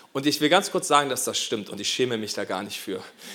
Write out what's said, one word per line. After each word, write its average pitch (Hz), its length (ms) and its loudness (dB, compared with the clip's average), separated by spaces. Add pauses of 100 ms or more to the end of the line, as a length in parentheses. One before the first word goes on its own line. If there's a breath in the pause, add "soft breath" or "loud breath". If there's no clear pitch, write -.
(140 loud breath)
Und 139 120 -2
ich 147 140 2
will 151 80 4
ganz 180 240 4
kurz 175 160 0
sagen, 143 220 6
dass 123 160 -2
das 104 120 -2
stimmt 107 320 -4
und 101 120 -8
ich - 80 -2
schäme 123 280 0
mich 107 160 -4
da 101 120 -4
gar 98 180 -2
nicht 98 160 -8
für. 92 240 -6 (320 loud breath)